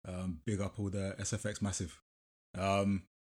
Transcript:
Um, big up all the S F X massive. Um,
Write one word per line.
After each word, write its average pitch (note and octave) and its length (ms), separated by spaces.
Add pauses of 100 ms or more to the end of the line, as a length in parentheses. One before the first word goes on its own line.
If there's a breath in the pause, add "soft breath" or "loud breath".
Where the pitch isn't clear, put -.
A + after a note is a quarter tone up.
Um, F#2 400
big G#2 140
up G2 200
all G2+ 100
the G2 300
S G2+ 140
F G#2 120
X G#2+ 160
massive. G2 380 (600)
Um, G2 440 (280)